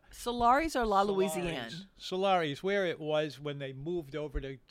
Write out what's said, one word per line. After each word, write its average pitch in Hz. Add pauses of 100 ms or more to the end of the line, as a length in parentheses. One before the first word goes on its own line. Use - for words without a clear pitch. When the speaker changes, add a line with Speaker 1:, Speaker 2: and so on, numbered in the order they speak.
(100)
Speaker 1:
Solari's 240
or 247
La 196
Speaker 2:
Solari's. 196
Speaker 1:
Louisiane? 151 (240)
Speaker 2:
Solari's, 185
where 196
it 160
was 151
when 143
they 135
moved 143
over 151
to, 135 (120)